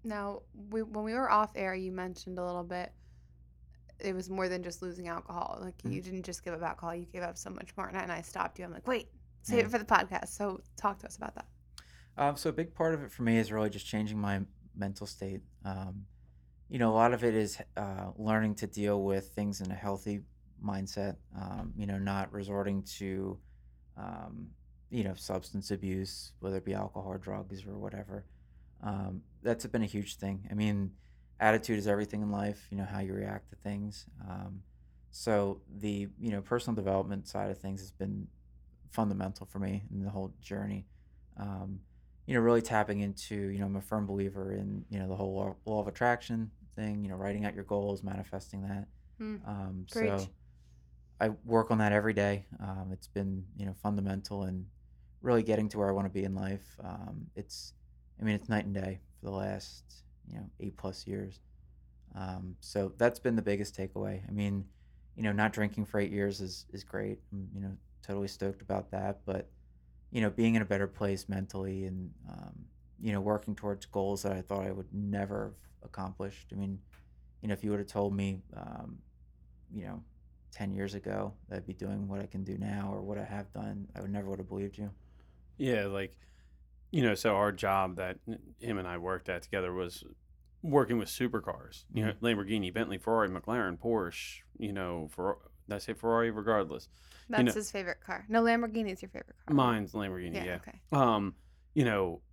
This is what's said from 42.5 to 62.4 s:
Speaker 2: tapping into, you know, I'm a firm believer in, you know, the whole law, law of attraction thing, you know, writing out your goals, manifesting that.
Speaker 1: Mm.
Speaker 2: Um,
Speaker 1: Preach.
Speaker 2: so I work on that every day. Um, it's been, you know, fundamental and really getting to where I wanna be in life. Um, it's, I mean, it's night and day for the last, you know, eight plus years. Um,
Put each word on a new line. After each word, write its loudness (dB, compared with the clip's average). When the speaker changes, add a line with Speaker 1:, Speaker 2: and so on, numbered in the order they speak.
Speaker 2:
tapping 4
into, -2
you -2
know, 0
I'm 0
a -2
firm 0
believer -2
in, -4
you -4
know, -2
the -2
whole -2
law, -2
law 2
of 0
attraction 2
thing, -2
you -4
know, -4
writing 0
out -2
your -6
goals, 0
manifesting -6
that. -4
Speaker 1:
Mm. -8
Speaker 2:
Um, -6
Speaker 1:
Preach. 2
Speaker 2:
so -4
I 6
work 6
on 6
that 6
every 6
day. 4
Um, -4
it's -10
been, -2
you -4
know, -4
fundamental 0
and -2
really 6
getting 4
to -4
where 4
I 4
wanna 2
be 0
in 0
life. -4
Um, -8
it's, -10
I -2
mean, 4
it's -6
night 2
and -2
day -2
for -10
the -2
last, -4
you -10
know, -10
eight -8
plus -8
years. -6
Um, -6